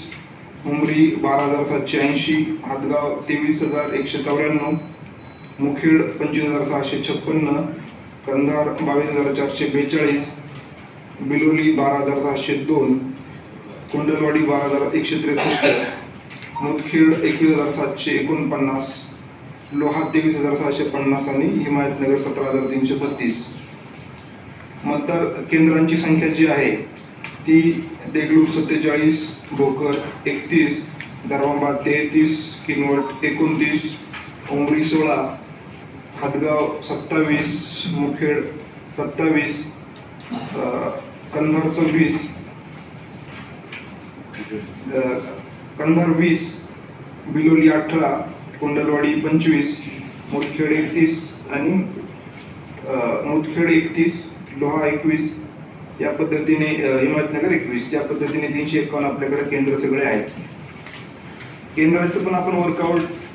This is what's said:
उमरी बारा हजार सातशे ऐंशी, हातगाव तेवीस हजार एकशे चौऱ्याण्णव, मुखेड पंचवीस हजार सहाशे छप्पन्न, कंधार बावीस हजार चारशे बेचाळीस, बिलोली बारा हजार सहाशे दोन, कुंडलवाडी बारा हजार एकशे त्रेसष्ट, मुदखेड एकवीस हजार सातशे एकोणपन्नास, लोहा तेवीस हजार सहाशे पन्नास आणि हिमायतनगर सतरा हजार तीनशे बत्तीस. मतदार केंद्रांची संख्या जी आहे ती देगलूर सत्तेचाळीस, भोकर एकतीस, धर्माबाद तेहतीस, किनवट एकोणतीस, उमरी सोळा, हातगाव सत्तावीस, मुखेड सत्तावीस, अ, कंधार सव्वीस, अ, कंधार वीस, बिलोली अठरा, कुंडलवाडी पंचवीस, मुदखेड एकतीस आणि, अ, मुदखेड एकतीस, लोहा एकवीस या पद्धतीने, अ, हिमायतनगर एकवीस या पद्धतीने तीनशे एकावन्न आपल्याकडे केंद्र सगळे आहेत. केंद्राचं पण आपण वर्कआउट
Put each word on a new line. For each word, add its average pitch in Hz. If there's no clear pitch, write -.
उमरी 151
बारा 139
हजार 143
सातशे 143
ऐंशी, 143
हातगाव 143
तेवीस 151
हजार 147
एकशे 139
चौऱ्याण्णव, 151
मुखेड 156
पंचवीस 151
हजार 143
सहाशे 139
छप्पन्न, 147
कंधार 143
बावीस 143
हजार 143
चारशे 139
बेचाळीस, 143
बिलोली 156
बारा 139
हजार 139
सहाशे 139
दोन, 135
कुंडलवाडी 147
बारा 143
हजार 139
एकशे -
त्रेसष्ट, 147
मुदखेड 160
एकवीस 160
हजार 143
सातशे -
एकोणपन्नास, 139
लोहा 151
तेवीस 156
हजार 143
सहाशे 143
पन्नास 139
आणि 143
हिमायतनगर 143
सतरा 135
हजार 135
तीनशे 131
बत्तीस. 127
मतदार 165
केंद्रांची 160
संख्या 160
जी 160
आहे 131
ती 165
देगलूर 156
सत्तेचाळीस, 156
भोकर 139
एकतीस, 147
धर्माबाद 139
तेहतीस, 151
किनवट 139
एकोणतीस, 156
उमरी 147
सोळा, 147
हातगाव 151
सत्तावीस, 151
मुखेड 147
सत्तावीस, 147
अ, -
कंधार 156
सव्वीस, 156
अ, 131
कंधार 165
वीस, 165
बिलोली 156
अठरा, 156
कुंडलवाडी 147
पंचवीस, 156
मुदखेड 147
एकतीस 160
आणि, 160
अ, 120
मुदखेड 160
एकतीस, 165
लोहा 147
एकवीस 151
या 151
पद्धतीने, 156
अ, 135
हिमायतनगर 156
एकवीस 123
या 143
पद्धतीने 147
तीनशे 147
एकावन्न 139
आपल्याकडे 135
केंद्र 135
सगळे 135
आहेत. 110
केंद्राचं 175
पण 185
आपण 185
वर्कआउट 170